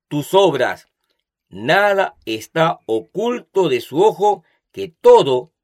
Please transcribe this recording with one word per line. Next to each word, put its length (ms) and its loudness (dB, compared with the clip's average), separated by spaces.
tus 260 -6
obras. 540 0
Nada 680 -2
está 600 -4
oculto 800 -4
de 120 -2
su 220 -4
ojo, 420 0
que 160 -10
todo 640 2